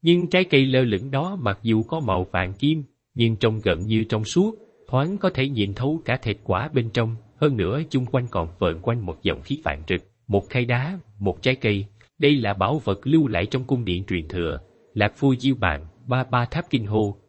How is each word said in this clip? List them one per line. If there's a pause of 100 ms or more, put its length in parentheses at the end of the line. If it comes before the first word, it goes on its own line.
Nhưng
trái
cây
lơ
lửng
đó
mặc
dù
có
màu
vàng
kim, (300)
nhưng
trông
gần
như
trong
suốt, (340)
thoáng
có
thể
nhìn
thấu
cả
thịt
quả
bên
trong. (200)
Hơn
nữa
chung
quanh
còn (100)
vờn
quanh
một
dòng
khí
vàng
rực, (240)
một
khay
đá, (200)
một
trái
cây. (320)
Đây
là
bảo
vật
lưu
lại
trong
cung
điện
truyền
thừa, (360)
Lạc
Phu
Diêu
Bàn, (200)
ba
ba
tháp
kinh
hô (120)